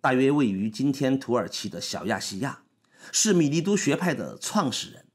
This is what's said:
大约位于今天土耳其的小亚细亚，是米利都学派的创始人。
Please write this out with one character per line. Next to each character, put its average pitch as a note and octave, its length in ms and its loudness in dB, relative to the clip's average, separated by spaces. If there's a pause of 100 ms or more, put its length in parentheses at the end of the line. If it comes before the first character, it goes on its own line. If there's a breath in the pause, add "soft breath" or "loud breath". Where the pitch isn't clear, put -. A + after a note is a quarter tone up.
大 C3+ 100 4
约 C3 180 4
位 D3 160 4
于 G2 220 0
今 C3+ 240 0
天 C3+ 260 2
土 A#2 140 -4
耳 G#2+ 160 0
其 - 220 -8
的 E2+ 100 -10
小 - 240 -8
亚 G2 160 -2
细 F#2+ 200 -8
亚， C3+ 240 -8 (460 loud breath)
是 - 220 2
米 E3 160 6
利 D#3 140 2
都 G3 120 2
学 C#3+ 220 2
派 F3+ 160 -2
的 D2+ 240 -6
创 E3 340 0
始 - 200 -6
人。 - 240 -20